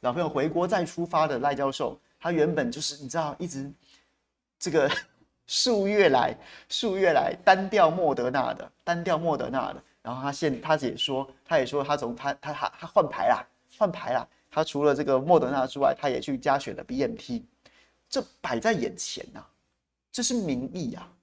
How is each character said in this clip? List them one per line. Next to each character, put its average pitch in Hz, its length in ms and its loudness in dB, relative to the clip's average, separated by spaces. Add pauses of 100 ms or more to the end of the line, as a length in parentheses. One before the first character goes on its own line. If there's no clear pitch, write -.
老 123 120 -2
朋 165 100 -2
友 160 60 -2
回 147 200 0
锅 170 200 0
再 180 160 0
出 170 200 -6
发 160 220 0
的 143 140 -2
赖 143 140 0
教 139 180 -2
授， - 260 -6 (220)
他 170 100 -4
原 151 240 2
本 127 160 -2
就 156 100 -8
是 147 220 -6
你 135 60 -12
知 143 80 -6
道 151 220 -4
一 175 100 -6
直 139 200 -10 (880)
这 - 120 -6
个 143 180 4 (300)
<laughs> - 300 -20
数 208 400 2
月 202 220 6
来， 127 260 2 (320)
数 196 280 -2
月 190 160 6
来 - 220 4 (100)
单 190 240 6
调 185 220 6
莫 165 240 0
德 123 160 -2
纳 127 240 -2
的， - 160 -16 (140)
单 175 180 -2
调 170 160 0
莫 160 180 0
德 127 120 -4
纳 127 240 -4
的。 - 100 -14 (200)
然 - 120 -8
后 131 80 -10
他 139 80 -2
现-， 139 300 -2
他 156 160 2
也 127 200 -2
说， 135 320 -2 (160)
他 165 140 2
也 - 80 2
说 143 160 -2
他 147 140 0
从， 120 180 -4
他， 139 200 -6
他， - 180 -10
他， - 260 -4
他 170 80 -14
换 165 220 4
牌 98 200 -2
啦， 120 160 2 (320)
换 202 140 2
牌 - 220 -6
啦。 120 120 0 (240)
他 156 140 -2
除 143 220 -2
了 147 100 6
这 147 80 -2
个 135 160 2
莫 156 220 6
德 127 100 -2
纳 135 160 0
之 139 140 -8
外， 135 180 4
他 143 100 -2
也 127 120 -2
去 135 180 -4
加 135 180 2
选 120 200 -6
了 - 80 -14
B 131 180 -4
M 113 140 -4
T， 117 280 -10 (640)
这 - 160 -4 (160)
摆 117 200 -4
在 226 120 2
眼 147 240 -2
前 - 380 -10
啊， - 140 -20 (640)
这 247 100 -6
是 247 120 -2
民 139 380 -2
意 165 220 -8
啊。 - 180 -18 (100)